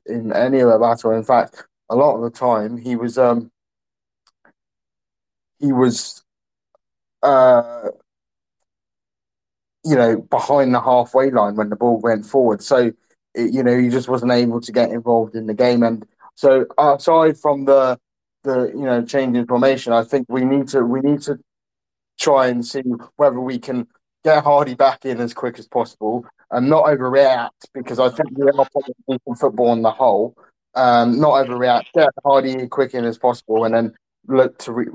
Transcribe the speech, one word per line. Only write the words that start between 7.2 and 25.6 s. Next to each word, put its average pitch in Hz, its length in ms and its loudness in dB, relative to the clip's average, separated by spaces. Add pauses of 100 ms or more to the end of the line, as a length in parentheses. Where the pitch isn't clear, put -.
uh, 120 680 2 (1900)
you 156 120 0
know, 117 260 2
behind 131 520 0
the 120 80 0
halfway 127 500 2
line 104 240 0
when 107 140 -4
the 107 60 -6
ball 117 240 0
went 107 260 -2
forward. 117 380 0
So, 123 300 0 (400)
it, 117 200 -2
you 131 80 -2
know, 123 160 2
he 123 120 2
just 127 180 -4
wasn't 123 240 -2
able 120 300 0
to 117 100 -16
get 120 200 0
involved 117 440 -2
in 113 120 -8
the 107 60 -4
game. 120 300 2
And 117 240 -2 (280)
so 135 300 4 (120)
aside 156 600 2
from 139 280 -2
the, 131 340 2 (440)
the, 127 300 -2
you 143 100 -10
know, 120 200 -2
change 127 320 -2
in 120 120 -2
formation, 123 440 0
I 139 120 2
think 135 260 -4
we 127 160 -2
need 139 240 0
to, 135 140 0
we 123 180 -2
need 143 220 0
to 139 140 -8 (800)
try 135 300 2
and 120 180 -4
see 135 160 -8 (340)
whether 135 240 2
we 127 200 -6
can 123 280 -8 (360)
get 156 200 2
Hardy 143 300 2
back 135 320 0
in 123 140 -6
as 120 140 -6
quick 120 260 -10
as - 80 -20